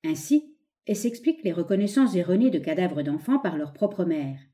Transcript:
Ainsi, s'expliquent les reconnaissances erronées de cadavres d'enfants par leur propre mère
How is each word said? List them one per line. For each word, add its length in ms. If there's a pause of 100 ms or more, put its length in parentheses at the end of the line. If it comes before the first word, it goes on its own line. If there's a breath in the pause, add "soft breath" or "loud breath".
Ainsi, 520 (360)
s'expliquent 520
les 80
reconnaissances 640
erronées 340
de 80
cadavres 440
d'enfants 360
par 180
leur 160
propre 320
mère 360 (140)